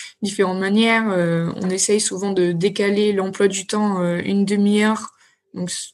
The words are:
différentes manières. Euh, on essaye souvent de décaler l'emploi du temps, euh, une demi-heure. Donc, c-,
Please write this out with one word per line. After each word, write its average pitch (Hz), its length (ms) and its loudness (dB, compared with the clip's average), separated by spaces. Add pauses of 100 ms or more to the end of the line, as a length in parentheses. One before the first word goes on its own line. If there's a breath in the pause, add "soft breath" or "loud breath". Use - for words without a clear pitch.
(220 loud breath)
différentes 196 380 -2
manières. 220 520 2
Euh, 170 460 0
on 185 120 -2
essaye 190 300 0
souvent 196 320 -4
de 180 220 2
décaler 202 580 0
l'emploi 190 380 0
du 190 180 -8
temps, 208 340 0
euh, 175 220 -2
une 202 220 2
demi-heure. 208 680 2 (420 soft breath)
Donc, 180 160 -6
c-, - 240 -10